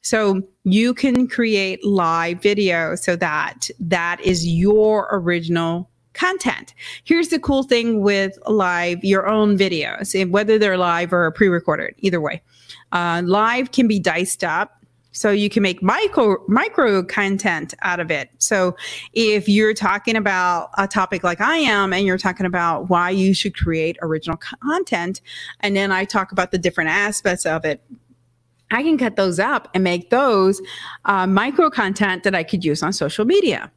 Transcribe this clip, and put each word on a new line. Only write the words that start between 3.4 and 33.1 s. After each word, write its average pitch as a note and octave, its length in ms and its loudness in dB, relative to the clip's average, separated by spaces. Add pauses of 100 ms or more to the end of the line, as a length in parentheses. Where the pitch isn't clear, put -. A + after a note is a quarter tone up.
that F3 400 -2
is F3 260 0
your G#3 640 2
original E3+ 760 -2 (260)
content. - 600 -4 (280)
Here's E4+ 280 0
the E4 100 0
cool C4+ 240 0
thing A#3 360 2
with G3 460 0
live, F3 560 0
your F#3+ 240 2
own G#3 320 4
videos, F#3 600 -2
and F3+ 140 0
whether G#3 280 4
they're F#3+ 180 2
live F3 340 0
or F3 200 2
pre-recorded, E3+ 680 0
either F3 220 0
way. D3+ 200 -6 (520)
Uh, F3 320 0
live A3+ 480 0
can B3 160 2
be G#3 100 2
diced F3+ 460 -2
up. E3+ 360 -4 (300)
So - 220 -2
you G#3 180 2
can G#3 120 2
make F#3 200 0
micro, B3 540 2 (100)
micro A#3+ 560 2
content G3 800 -2
out F3 160 -2
of E3 140 -4
it. C#3 260 -4
So F#3 380 0 (360)
if G#3+ 360 2
you're G#3+ 260 4
talking G3+ 400 -2
about F#3 640 0
a G3 80 2
topic F#3 380 -2
like F3 160 -2
I C#4+ 160 2
am, G#3 360 2
and G3 140 0
you're F#3 100 2
talking F#3 300 -2
about F3 440 -2
why F3 200 2
you F#3+ 240 4
should - 220 -4
create E3 440 -2
original D#3+ 360 -4
content, B3 840 -6 (400)
and G3+ 160 -2
then G3 140 0
I F#3+ 140 0
talk G3 260 -4
about F#3 220 -2
the F#3 60 -2
different E3 320 -2
aspects G3+ 540 -2
of D#3+ 200 -2
it, D3+ 180 -2 (880)
I B3 140 -2
can D#4+ 140 2
cut A3 180 -2
those F#3 240 0
up C4 340 -2
and F#3+ 80 2
make F3 280 -2
those, G3 520 2 (440)
uh, F#3+ 200 2
micro B3+ 440 2
content G3 520 0
that F#3+ 140 0
I E3 80 -2
could E3 200 -4
use D3+ 200 0
on F3+ 80 -2
social E3+ 320 -2